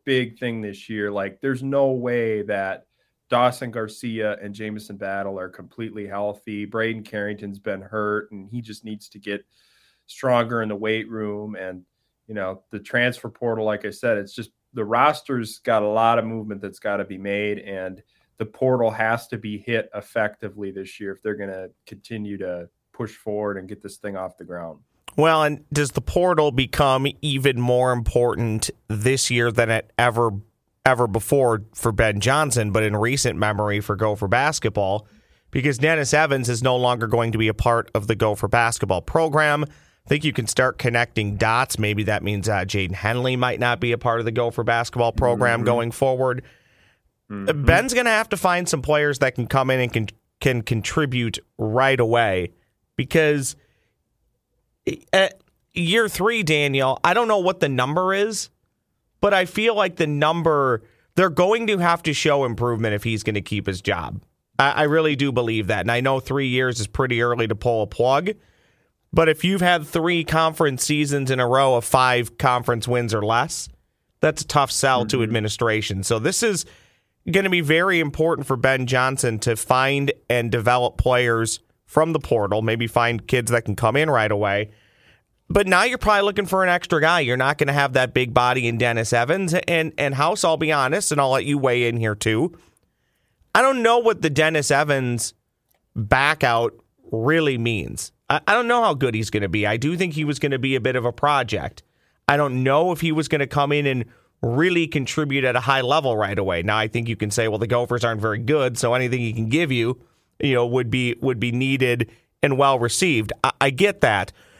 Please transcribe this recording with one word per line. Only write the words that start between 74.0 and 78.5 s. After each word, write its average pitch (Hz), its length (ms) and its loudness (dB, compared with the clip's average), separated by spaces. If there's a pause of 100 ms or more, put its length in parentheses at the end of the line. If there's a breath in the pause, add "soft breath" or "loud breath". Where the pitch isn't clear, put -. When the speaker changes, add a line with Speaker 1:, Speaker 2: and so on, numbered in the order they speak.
Speaker 2:
that's 151 220 2
a - 60 -10
tough 143 240 2
sell 127 340 2
to 117 120 -2
Speaker 1:
Mm-hmm. 117 60 0
Speaker 2:
administration. 107 800 -2
So 113 160 0
this 160 240 0
is 208 220 0 (640 soft breath)
gonna 190 220 2
be 175 100 2
very 170 380 2
important 156 480 0
for 131 100 0